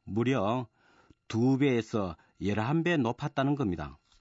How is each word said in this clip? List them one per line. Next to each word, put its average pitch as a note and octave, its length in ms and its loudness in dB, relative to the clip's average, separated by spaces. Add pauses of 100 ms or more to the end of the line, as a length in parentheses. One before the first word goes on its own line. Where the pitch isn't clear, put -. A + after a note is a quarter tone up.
무려 A2+ 640 0 (580)
두 A#2+ 300 2
배에서 A#2 580 0 (260)
열한 A2 440 0
배 F3 100 2
높았다는 C#3 600 0
겁니다. E2 420 -4 (240)